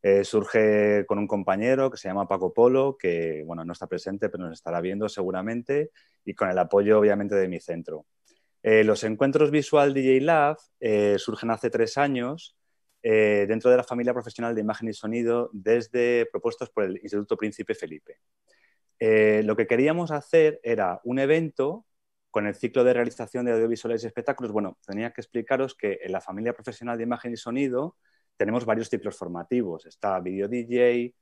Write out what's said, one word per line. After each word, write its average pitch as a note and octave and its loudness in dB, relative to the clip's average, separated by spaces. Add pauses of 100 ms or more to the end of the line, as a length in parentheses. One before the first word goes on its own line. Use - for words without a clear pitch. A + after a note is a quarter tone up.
Eh, G2 4
surge G#2 2
con G2+ -2
un G#2 -2
compañero A2 0
que - -16
se G2 -10
llama G2 -4
Paco F#2 -2
Polo, C3 4
que, E2 -2
bueno, E2 -10
no F2 -8
está F2+ -12
presente, G2 -6
pero F#2 -10
nos E2 -10
estará E2+ -6
viendo G2+ -4
seguramente, A2+ -4 (340)
y G2+ -10
con G2+ -2
el F#2 0
apoyo, G2+ 4
obviamente, G#2 2
de F#2+ 2
mi F2+ -6
centro. D#2+ -10 (560)
Eh, A2 6
los G#2+ 2
encuentros C#3 2
Visual C#3+ 2
D C3 4
J C3+ -2
Lab, D#3 2 (240)
eh, G#2 2
surgen A2+ -4
hace A2+ -2
tres A2+ 0
años, C#3 -4 (460)
eh, G#2+ 4
dentro A2+ 2
de B2+ 8
la B2 0
familia B2 -2
profesional A#2 -6
de A2 -2
imagen G#2+ -4
y G#2+ -6
sonido, A#2 -2
desde, A#2 2
propuestos A#2 -4
por G#2+ -2
el F#2+ -4
Instituto G#2 -4
Príncipe G#2+ -6
Felipe. - -14 (800)
Eh, G#2+ 4
lo G#2+ 2
que A2+ 0
queríamos D#3 0
hacer D3+ 2
era G2+ -2
un B2 -2
evento D#3 0 (460)
con G#2 -2
el G2+ -4
ciclo B2 0
de B2 4
realización A#2+ -4
de A#2+ 0
audiovisuales A2+ -2
y A#2+ -10
espectáculos. A#2+ -6
Bueno, G#2 -4
tenía G#2+ -6
que - -14
explicaros B2+ -4
que G2+ -4
en F#2 -8
la F#2+ -6
familia A2 -8
profesional A#2+ -10
de A2+ -6
imagen A#2+ -6
y - -12
sonido C3 -4 (420)
tenemos A2+ -2
varios A2 -2
ciclos G2+ -4
formativos. F2 -6
Está F#2+ -4
vídeo F#2 -4
D A#2+ -6
J A#2+ 0